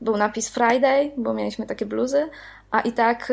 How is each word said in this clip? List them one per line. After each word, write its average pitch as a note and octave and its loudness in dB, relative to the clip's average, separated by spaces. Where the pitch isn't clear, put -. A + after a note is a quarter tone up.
był A3+ 0
napis G#3+ 0
Friday, C4 4
bo A3+ -2
mieliśmy G#3+ -4
takie G#3+ -6
bluzy, B3+ 0
a A3+ 0
i A#3 -2
tak A#3 0